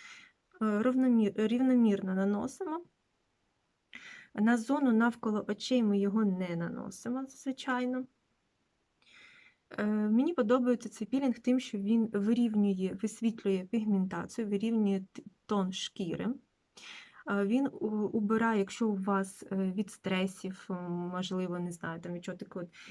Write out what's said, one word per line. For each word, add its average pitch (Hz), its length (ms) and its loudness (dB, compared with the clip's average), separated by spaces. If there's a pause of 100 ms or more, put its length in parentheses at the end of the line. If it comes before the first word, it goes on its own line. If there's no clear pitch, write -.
(600)
Е, 214 220 0
равномір-, 240 640 4
рівномірно 226 680 4
наносимо. 254 680 -2 (1500)
На 226 240 4
зону 269 360 2
навколо 226 540 2
очей 233 360 0
ми 202 160 2
його 202 260 2
не 185 300 0
наносимо, 226 760 -6
звичайно. 254 760 -6 (1700)
Е, 208 80 -2
мені 214 480 2
подобається 247 560 2
цей - 180 -10
пілінг 262 320 0
тим, 254 200 2
що - 180 -8
він 220 360 2
вирівнює, 202 880 2
висвітлює 208 680 -2
пігментацію, 202 760 0
вирівнює 202 640 2
т-, - 120 -18 (220)
тон 190 280 0
шкіри. 180 540 -6 (1040)
Е, 202 160 2
він 254 220 2
у-, - 200 -4
убирає, 214 720 2
якщо 196 300 0
у 208 60 0
вас, 196 480 -2
е, - 120 -6
від 190 360 -2
стресів, 190 800 -4
м, 180 220 -4
можливо, 180 680 -4
не 175 120 -4
знаю, 165 300 -10
там, 175 120 -8
від 175 100 -8
чого 185 140 -8
таке, - 220 -12
от, 175 80 -8 (240)